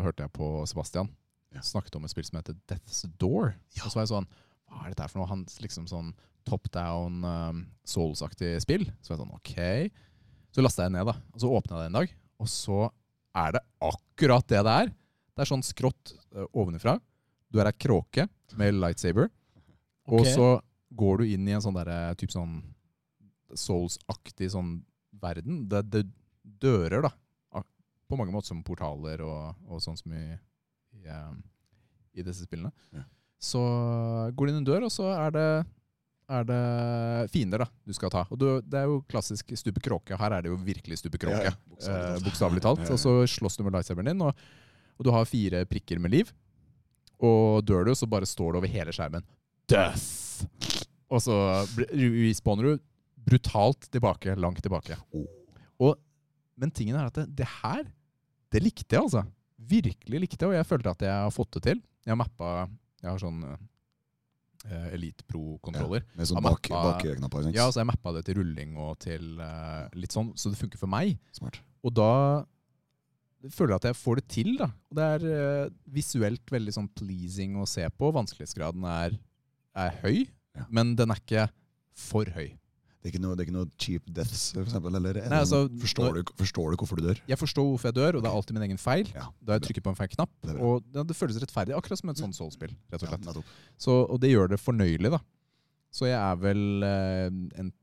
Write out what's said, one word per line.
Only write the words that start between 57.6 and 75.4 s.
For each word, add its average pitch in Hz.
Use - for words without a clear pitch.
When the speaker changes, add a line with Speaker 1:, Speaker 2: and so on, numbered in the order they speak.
Speaker 1:
her, 208
det -
likte -
jeg 160
altså. 135
Virkelig 131
likte -
jeg, 185
og 185
jeg 160
følte 117
at -
jeg 98
har 110
fått -
det -
til. 139
Jeg -
har 113
mappa, 87
jeg 87
har 92
sånn, 85
eh, 85
Elite 85
Pro-kontroller. 78
Speaker 2:
Ja, -
med 85
sånn 90
Speaker 1:
Har -
Speaker 2:
bak-, -
Speaker 1:
mappa, 87
Speaker 2:
bakknappar, 71
ikke 78
sant? 110
Speaker 1:
ja, 127
så 120
jeg 120
mappa 87
det 82
til 95
rulling 78
og 76
til, 82
eh, 80
litt 90
sånn, 110
så -
det 101
funker -
for 95
meg. 143
Speaker 2:
Smart. -
Speaker 1:
Og 120
da 110
føler 135
jeg 92
at 120
jeg 123
får 123
det -
til, 113
da. 240
Og 147
det 156
er, 160
eh, 143